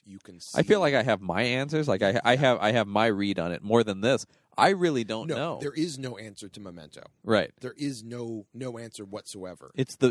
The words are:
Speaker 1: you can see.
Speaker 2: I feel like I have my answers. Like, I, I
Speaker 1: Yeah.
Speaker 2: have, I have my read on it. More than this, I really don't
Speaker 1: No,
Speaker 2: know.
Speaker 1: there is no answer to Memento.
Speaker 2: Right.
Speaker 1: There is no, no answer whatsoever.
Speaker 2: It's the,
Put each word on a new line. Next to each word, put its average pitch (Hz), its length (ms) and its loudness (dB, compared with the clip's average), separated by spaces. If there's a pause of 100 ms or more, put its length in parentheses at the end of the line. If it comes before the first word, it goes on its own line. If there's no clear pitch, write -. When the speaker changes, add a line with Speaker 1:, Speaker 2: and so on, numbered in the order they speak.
Speaker 1:
you 98 160 -20
can 90 200 -20
see. - 180 -6
Speaker 2:
I 156 40 2
feel 208 180 4
like 147 140 2
I 120 80 4
have 110 180 2
my 95 220 -2
answers. 139 460 -2
Like, 98 140 2
I, 101 220 4
I 120 100 6
Speaker 1:
Yeah. 135 60 0
Speaker 2:
have, 127 200 4
I 107 120 4
have 113 140 2
my 104 200 2
read 101 320 0
on 87 140 -2
it. - 100 -6
More 113 200 4
than 101 180 -2
this, 120 260 2 (300)
I 143 140 6
really 175 320 2
don't 110 240 -6
Speaker 1:
No, 160 80 -4
Speaker 2:
know. 143 260 -4
Speaker 1:
there 147 120 -6
is 156 260 -4
no 127 180 -10
answer 104 320 -16
to 104 120 -16
Memento. 85 420 -16 (220)
Speaker 2:
Right. 101 260 4 (100)
Speaker 1:
There 123 160 -10
is 139 280 -8
no, 117 500 -10
no 120 240 -10
answer 110 260 -14
whatsoever. 95 720 -12
Speaker 2:
It's - 220 -4
the, 131 140 6